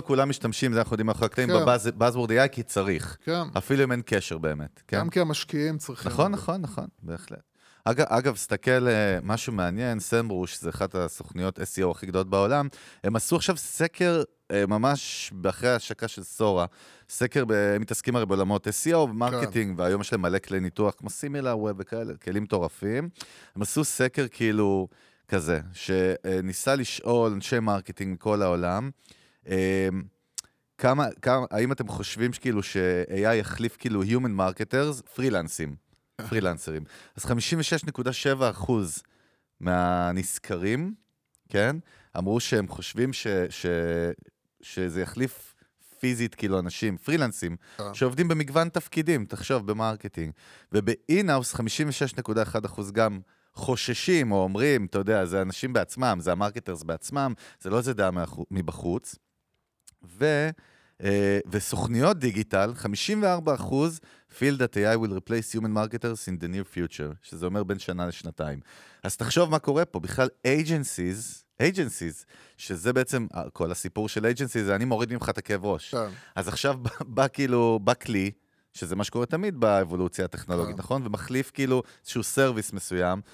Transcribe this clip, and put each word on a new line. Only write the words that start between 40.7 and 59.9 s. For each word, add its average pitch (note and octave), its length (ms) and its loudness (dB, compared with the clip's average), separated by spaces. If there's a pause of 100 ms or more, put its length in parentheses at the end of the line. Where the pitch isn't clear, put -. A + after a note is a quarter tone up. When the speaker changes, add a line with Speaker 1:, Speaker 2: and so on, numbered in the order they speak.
Speaker 1:
כן, A2 260 2 (420)
אמרו G2 220 0
שהם G#2 280 0
חושבים A#2+ 460 -4
ש-, - 140 -8 (220)
ש-, - 160 -8 (960)
שזה F#2 400 -4
יחליף - 540 -6 (440)
פיזית, A#2+ 360 -2
כאילו, F#2+ 240 0
אנשים, F2+ 380 -2
פרילנסים, A#2+ 580 -2 (220)
Speaker 2:
כן. G2+ 160 -10
Speaker 1:
שעובדים C3 340 2
במגוון D#3 420 2
תפקידים, D#3+ 560 0
תחשוב, G2+ 420 -2
במרקטינג. G#2 640 -4 (400)
ובאינהאוס, C3+ 800 2
חמישים C3+ 360 -2
ושש C3+ 280 -2
נקודה A2 240 0
אחד G#2+ 240 -2
אחוז G2 260 -8
גם G#2+ 280 2 (380)
חוששים, B2+ 760 2
או G2 120 6
אומרים, G#2+ 420 2
אתה G2 140 -2
יודע, G2 260 4
זה F#2 160 2
אנשים F#2+ 320 -4
בעצמם, A2+ 480 0
זה E2+ 100 2
המרקטרס F#2+ 520 -2
בעצמם, A#2+ 500 -4 (280)
זה F#2 80 -8
לא G#2 80 2
איזה B2 160 0
דעה G2 180 2
מאחו-, F2 400 -4
מבחוץ. F2 640 -4 (880)